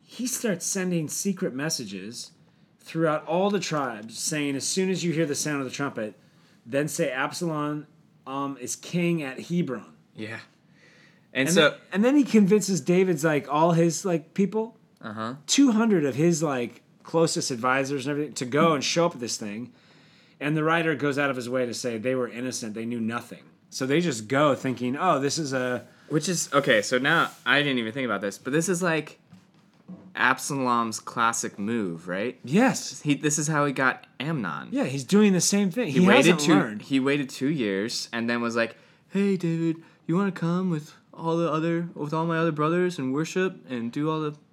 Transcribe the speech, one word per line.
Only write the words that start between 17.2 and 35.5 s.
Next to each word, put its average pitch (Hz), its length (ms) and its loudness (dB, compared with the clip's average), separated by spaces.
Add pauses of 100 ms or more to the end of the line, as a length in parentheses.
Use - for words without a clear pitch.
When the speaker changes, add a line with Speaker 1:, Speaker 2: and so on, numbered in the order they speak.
Speaker 1:
advisors 131 540 0
and 143 60 -2
everything, 143 220 -4
to 135 120 -6
go 151 280 4
and 131 100 0
show 170 220 2
up 170 80 0
at 127 80 -12
this 113 160 -6
thing. 110 340 -10 (680)
And 151 160 0
the 151 60 0
writer 160 320 2
goes 135 220 -2
out 143 120 0
of 131 80 -2
his 120 120 -8
way 127 160 0
to 117 80 -8
say 117 240 -6
they 127 180 -2
were 127 120 -2
innocent, 117 460 -8
they 113 120 -8
knew 120 140 -6
nothing. 113 440 -6 (260)
So - 160 -4
they 139 160 4
just 120 260 -2
go 139 280 4
thinking, 123 420 -4
"Oh, 165 220 2
this 139 180 -2
is 143 160 -4
a" 127 320 -2 (240)
Speaker 2:
Which 151 180 0
is, 180 240 -2
okay, 135 300 4
so 127 160 -2
now 143 340 2 (140)
I 135 160 4
didn't 139 180 0
even 110 140 -4
think 131 120 -4
about 104 140 -2
this, 101 180 -4
but - 140 -8
this 160 160 0
is, 180 160 0
like, 160 340 -2 (960)
Absalom's 120 840 0
classic 117 580 -2
move, 98 520 -4
right? 98 340 -4
Speaker 1:
Yes. 196 580 0
Speaker 2:
He, 143 140 0
this 151 240 0
is 147 80 -2
how 151 180 2
he 143 60 -2
got 131 340 0 (140)
Amnon. 107 520 -4
Speaker 1:
Yeah, 262 120 -2
he's 139 220 -4
doing 202 260 6
the 180 100 4
same 202 300 2